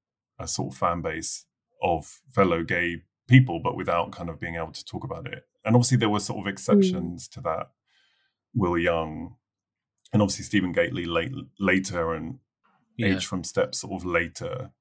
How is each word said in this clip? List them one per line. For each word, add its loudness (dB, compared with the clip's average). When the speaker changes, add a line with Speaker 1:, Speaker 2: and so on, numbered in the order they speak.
Speaker 1:
a -10
sort -4
of -16
fan 0
base -4
of -2
fellow 2
gay -4
people, 8
but -4
without 0
kind -10
of -10
being -6
able -6
to -12
talk -10
about -10
it. -14
And 6
obviously 6
there 2
were 2
sort -4
of -6
Speaker 2:
Mm. -2
Speaker 1:
exceptions 2
to -16
that. -4
Will 0
Young -2
and 4
obviously 0
Stephen 0
Gately 0
late, -2
later 0
and -8
Speaker 3:
Yeah. 0
Speaker 1:
Age -4
from -6
Steps -2
sort -6
of -6
later, -6